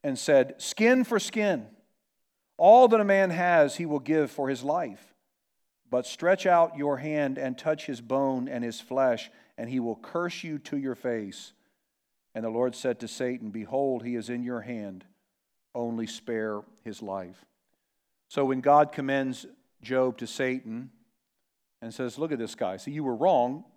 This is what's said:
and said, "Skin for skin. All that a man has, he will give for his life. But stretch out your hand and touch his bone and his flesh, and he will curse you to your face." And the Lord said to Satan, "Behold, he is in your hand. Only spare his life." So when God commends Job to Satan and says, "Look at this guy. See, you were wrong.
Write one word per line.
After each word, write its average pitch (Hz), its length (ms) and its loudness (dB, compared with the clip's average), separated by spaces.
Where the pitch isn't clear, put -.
and 135 160 -4
said, 135 420 2
"Skin 247 440 2
for 214 160 -2
skin. 190 480 -2
All 226 300 12
that 220 120 6
a 208 40 2
man 196 260 4
has, 170 460 4
he 170 100 -4
will 147 140 -2
give 147 320 0
for 135 160 -4
his 127 160 -4
life. 143 500 -6
But 127 180 -2
stretch 180 380 0
out 170 320 4
your 143 220 -2
hand 143 400 -2
and 131 180 -6
touch 156 300 -4
his 123 140 -8
bone 131 480 -2
and 120 140 -6
his 117 180 -8
flesh, 127 500 -2
and 117 140 -10
he 127 100 -2
will 117 160 -6
curse 175 480 -8
you 156 140 -8
to 143 180 -10
your 135 180 -6
face." 110 600 -8
And 113 100 -8
the 113 60 -6
Lord 120 240 -2
said 120 260 -4
to 113 80 -10
Satan, 123 420 -6
"Behold, 123 540 -4
he 120 120 -6
is 110 120 -8
in 123 140 -6
your 120 180 -8
hand. 104 440 -12
Only 117 320 -6
spare 110 540 -6
his 107 160 -14
life." 95 460 -10
So 143 160 -2
when 131 160 0
God 147 320 6
commends 135 540 -4
Job 127 360 0
to 117 80 -10
Satan 127 640 -6
and 113 140 -14
says, 127 240 -8
"Look 156 140 -4
at 127 60 -4
this 113 160 -8
guy. 95 220 -6
See, - 140 -12
you 151 120 -8
were 123 140 -2
wrong. 139 480 0